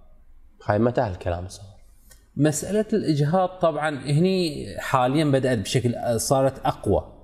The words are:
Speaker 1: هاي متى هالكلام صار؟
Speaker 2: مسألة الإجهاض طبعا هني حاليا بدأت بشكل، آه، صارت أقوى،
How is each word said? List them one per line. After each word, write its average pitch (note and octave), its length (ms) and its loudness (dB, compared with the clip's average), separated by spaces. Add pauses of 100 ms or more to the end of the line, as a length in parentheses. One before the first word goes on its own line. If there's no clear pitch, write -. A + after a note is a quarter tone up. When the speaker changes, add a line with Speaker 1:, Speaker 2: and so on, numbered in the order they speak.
(640)
Speaker 1:
هاي G#2 140 2
متى A#2+ 220 2
هالكلام F2+ 460 -4
صار؟ - 180 -18 (680)
Speaker 2:
مسألة E3+ 580 0
الإجهاض E3+ 560 2
طبعا D#3 400 0
هني D3+ 800 0 (120)
حاليا C3+ 460 2
بدأت C3 320 2
بشكل، A#2 380 0
آه، A#2+ 220 -2
صارت C3+ 480 0
أقوى، - 460 0 (120)